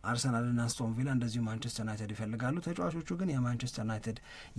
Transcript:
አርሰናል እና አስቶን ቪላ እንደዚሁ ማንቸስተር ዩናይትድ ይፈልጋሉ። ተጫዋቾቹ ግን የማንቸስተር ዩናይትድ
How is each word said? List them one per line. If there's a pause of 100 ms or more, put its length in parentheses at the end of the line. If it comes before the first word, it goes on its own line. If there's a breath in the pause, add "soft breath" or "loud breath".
አርሰናል
እና
አስቶን
ቪላ
እንደዚሁ
ማንቸስተር
ዩናይትድ
ይፈልጋሉ።
ተጫዋቾቹ
ግን
የማንቸስተር
ዩናይትድ (400 loud breath)